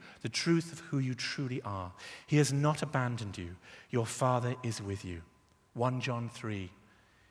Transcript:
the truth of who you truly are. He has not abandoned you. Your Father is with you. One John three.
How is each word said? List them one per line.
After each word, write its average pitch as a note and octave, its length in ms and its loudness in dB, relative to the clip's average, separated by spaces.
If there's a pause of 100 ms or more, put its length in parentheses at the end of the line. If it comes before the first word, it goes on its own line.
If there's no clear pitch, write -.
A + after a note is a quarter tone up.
(220)
the - 80 -4
truth E3 420 2
of - 80 -12
who - 200 -2
you B2+ 140 0
truly B2+ 500 -4
are. F#2+ 280 -4 (360)
He D3 100 4
has C3+ 160 6
not D3 280 4
abandoned A#2+ 560 0
you. F2 180 -8 (340)
Your A#2 160 2
Father B2 580 2
is A2+ 180 -2
with G2 220 -4
you. F2 180 -6 (520)
One B2+ 280 2
John A#2 280 -2
three. G2+ 420 -6 (600)